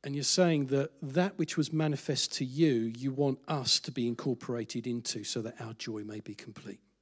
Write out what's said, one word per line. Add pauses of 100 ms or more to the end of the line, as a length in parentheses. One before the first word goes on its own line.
And
you're
saying
that (100)
that
which
was
manifest
to
you,
you
want
us
to
be
incorporated
into
so
that
our
joy
may
be
complete. (220)